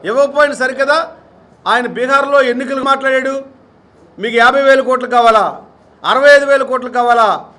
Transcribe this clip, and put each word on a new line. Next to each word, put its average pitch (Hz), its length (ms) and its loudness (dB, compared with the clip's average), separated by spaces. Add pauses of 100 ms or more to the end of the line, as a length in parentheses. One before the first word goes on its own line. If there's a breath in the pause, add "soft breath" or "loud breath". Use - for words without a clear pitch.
ఇవ్వకపోయిన 277 520 0
సరికదా 269 360 -2 (720)
ఆయన 247 160 -2 (100)
బీహార్లో 277 420 0 (120)
ఎన్నికలు 262 380 -6
మాట్లాడాడు, 269 460 -2 (880)
మీకు 226 200 -6
యాభై 269 260 2
వేల 269 200 4
కోట్లు 247 260 -2
కావాలా, 226 300 4 (680)
అరవై 277 260 4
ఐదు 277 140 0
వేల 269 200 0
కోట్లు 247 260 -6
కావాలా 240 300 2 (320)